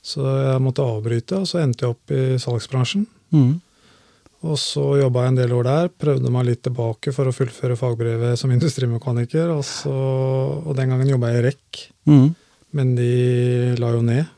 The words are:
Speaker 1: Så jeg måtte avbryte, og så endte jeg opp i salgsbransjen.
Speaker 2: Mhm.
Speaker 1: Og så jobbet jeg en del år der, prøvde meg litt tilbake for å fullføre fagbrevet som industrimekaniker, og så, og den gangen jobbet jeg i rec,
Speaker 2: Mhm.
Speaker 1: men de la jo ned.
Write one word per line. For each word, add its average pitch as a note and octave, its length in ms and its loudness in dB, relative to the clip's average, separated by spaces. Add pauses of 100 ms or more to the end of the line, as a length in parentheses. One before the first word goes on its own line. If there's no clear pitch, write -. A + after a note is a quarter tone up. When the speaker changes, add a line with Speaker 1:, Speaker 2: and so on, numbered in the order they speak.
Speaker 1:
Så - 200 -8
jeg C3+ 380 0
måtte C3 200 0
avbryte, A#2 600 -4
og F#3 60 -2
så F3 140 -4
endte B2+ 200 -2
jeg B2 80 -2
opp - 220 -8
i C3 280 0
salgsbransjen. B2+ 680 -2 (280)
Speaker 2:
Mhm. D3 260 4 (840)
Speaker 1:
Og D3+ 120 -2
så C#3 420 0
jobbet B2+ 240 2
jeg B2+ 40 2
en C3 80 2
del B2 180 2
år A#2+ 100 0
der, D3+ 260 0
prøvde C3 420 -2
meg B2 140 0
litt A#2+ 180 -2
tilbake B2 500 -4
for C3+ 120 -2
å C3 80 0
fullføre B2 440 -4
fagbrevet A#2 600 -2
som C3 140 -2
industrimekaniker, B2 1000 -2
og D3 140 -2
så, - 260 -8 (800)
og C#3+ 80 -2
den C3 140 0
gangen C3 180 2
jobbet A#2+ 240 2
jeg A#2+ 120 2
i B2+ 40 4
rec, - 440 -8 (140)
Speaker 2:
Mhm. D3 300 8 (380)
Speaker 1:
men B2+ 220 0
de B2 840 2
la A#2+ 120 0
jo A#2 100 0
ned. A#2+ 240 2 (120)